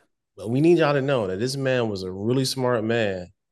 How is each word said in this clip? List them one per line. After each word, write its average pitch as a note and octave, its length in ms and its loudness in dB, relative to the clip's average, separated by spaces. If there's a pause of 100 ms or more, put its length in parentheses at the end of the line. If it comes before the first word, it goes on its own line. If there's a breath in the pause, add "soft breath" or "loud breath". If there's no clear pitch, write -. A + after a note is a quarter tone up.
(380 loud breath)
but G2 120 -8
we B2+ 120 0
need E3+ 160 6
y'all D3 160 4
to C#3+ 80 2
know C3 260 0
that F#2 120 -4
this C3 180 -4
man B2+ 320 0
was F#2+ 140 -6
a F#2 80 -8
really A#2 340 0
smart B2 400 -2
man, G#2 420 -2 (240)